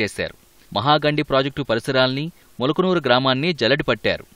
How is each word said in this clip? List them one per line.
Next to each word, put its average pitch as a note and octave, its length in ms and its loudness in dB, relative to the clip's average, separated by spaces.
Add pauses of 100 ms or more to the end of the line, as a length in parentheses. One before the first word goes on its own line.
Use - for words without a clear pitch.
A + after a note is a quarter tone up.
చేశారు. F#2 320 -6 (380)
మహాగండి D3 500 0
ప్రాజెక్టు C#3 400 -2
పరిసరాల్ని C3 640 0 (360)
ములకనూరు E3+ 460 0
గ్రామాన్ని C3 460 2
జల్లెడ C3+ 300 2
పట్టారు. G#2+ 420 -2 (120)